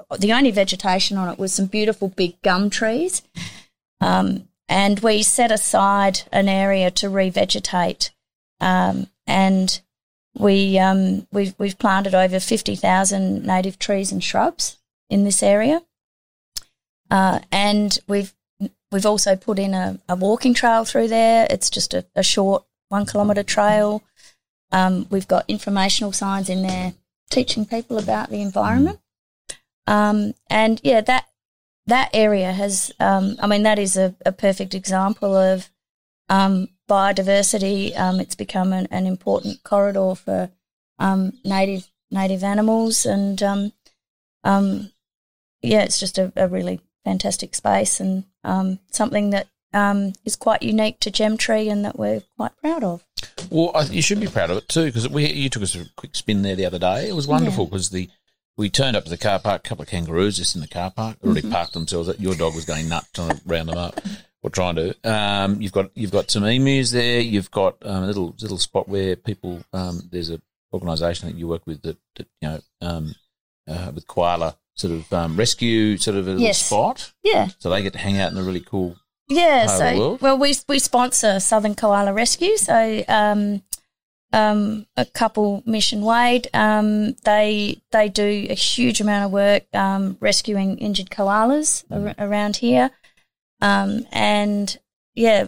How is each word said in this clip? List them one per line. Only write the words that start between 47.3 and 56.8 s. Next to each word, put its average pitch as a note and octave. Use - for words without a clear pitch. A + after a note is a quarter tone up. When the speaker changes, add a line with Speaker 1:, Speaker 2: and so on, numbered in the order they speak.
Speaker 1:
space G3+
and, F#3+
um, F#3+
something G#3
that, G3+
um, G3+
is -
quite -
unique A3
to G#3
Gem A3
Tree G#3+
and G3+
that -
we're G#3+
quite -
proud D#4
of. F3
Speaker 2:
Well, E3
I, D#3
you -
should G#3
be G#3+
proud E2+
of F#2
it -
too, D#3+
'cause A2+
we, D3
you C#3
took A2
us F#2
a E2+
quick -
spin G#2
there G2
the F#2
other F2
day. F#2+